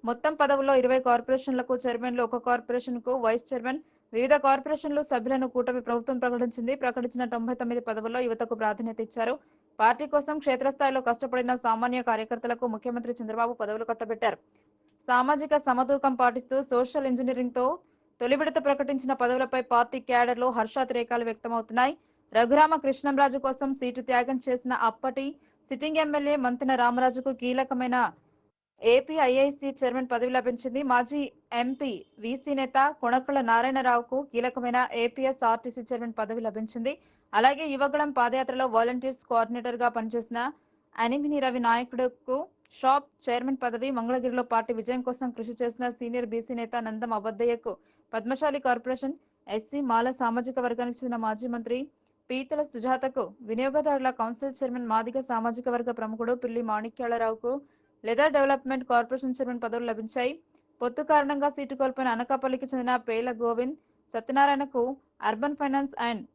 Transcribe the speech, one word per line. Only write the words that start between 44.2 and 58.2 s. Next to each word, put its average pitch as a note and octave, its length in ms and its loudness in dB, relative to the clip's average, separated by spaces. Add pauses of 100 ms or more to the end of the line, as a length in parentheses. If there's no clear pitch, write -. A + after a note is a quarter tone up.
పార్టీ A3+ 280 0
విజయం B3 280 -2
కోసం B3+ 280 -4
కృషి A3+ 260 -8
చేసిన A#3+ 220 -2 (140)
సీనియర్ A#3+ 340 -4
బీసీ A#3 280 -4
నేత A3+ 160 -6 (100)
నందం A3 320 -4
అబద్దయ్యకు A3+ 560 -2 (380)
పద్మశాలి C4 540 -2
కార్పొరేషన్, B3+ 500 -2 (300)
ఎస్సీ A3 340 -6 (100)
మాల A#3 200 4 (100)
సామాజిక A#3+ 460 -2
వర్గానికి A#3+ 340 -4
చెందిన A#3+ 260 -4
మాజీ A3 300 -4
మంత్రి A#3 240 -4 (500)
పీతల C4+ 320 -4 (100)
సుజాతకు B3+ 520 -2 (260)
వినియోగదారుల C4+ 600 0 (100)
కౌన్సిల్ A#3+ 400 -4
చైర్మన్, B3 340 -4
మాదిగ A3+ 240 0 (140)
సామాజిక A#3 440 -2
వర్గ A#3+ 140 -2 (100)
ప్రముఖుడు A3 340 -2 (100)
పిల్లి A#3 260 -4
మాణిక్యాలరావుకు A3+ 840 -2 (520)
లెదర్ C4+ 300 2